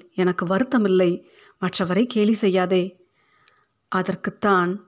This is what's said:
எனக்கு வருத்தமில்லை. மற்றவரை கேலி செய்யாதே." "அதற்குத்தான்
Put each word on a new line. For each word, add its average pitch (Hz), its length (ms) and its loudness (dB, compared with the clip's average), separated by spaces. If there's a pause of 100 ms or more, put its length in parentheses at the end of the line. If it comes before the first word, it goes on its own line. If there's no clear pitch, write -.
(140)
எனக்கு 180 320 -2
வருத்தமில்லை. 190 640 2 (500)
மற்றவரை 180 440 0
கேலி 220 280 0
செய்யாதே." 185 500 0 (1080)
"அதற்குத்தான் 185 800 -2 (160)